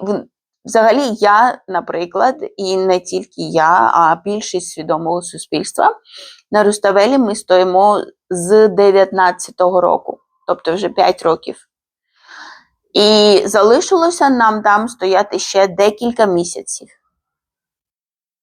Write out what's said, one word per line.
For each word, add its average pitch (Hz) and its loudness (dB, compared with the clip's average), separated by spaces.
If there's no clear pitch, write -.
в-, 196 -6
взагалі, 226 0
я, 214 2
наприклад, 175 -4
і 190 -4
не 185 0
тільки 185 -10
я, 160 2
а 170 2
більшість 202 -8
свідомого 165 -6
суспільства, - -4
на 208 2
Руставелі 202 0
ми 220 0
стоїмо 185 0
з 185 4
дев'ятнадцятого 185 0
року, - -2
тобто 170 -4
вже 185 -4
п'ять 180 0
років. - -4
І 208 4
залишилося 302 2
нам 220 0
там 214 0
стояти 190 -2
ще 196 0
декілька 208 -2
місяців. - -4